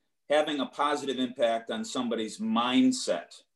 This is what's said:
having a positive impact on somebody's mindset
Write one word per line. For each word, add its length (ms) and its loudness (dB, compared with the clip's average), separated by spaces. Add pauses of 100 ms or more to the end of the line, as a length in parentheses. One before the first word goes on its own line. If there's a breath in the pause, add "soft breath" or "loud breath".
(300)
having 320 2
a 60 -4
positive 520 -2
impact 520 0
on 120 -6
somebody's 560 -4
mindset 1040 2 (140)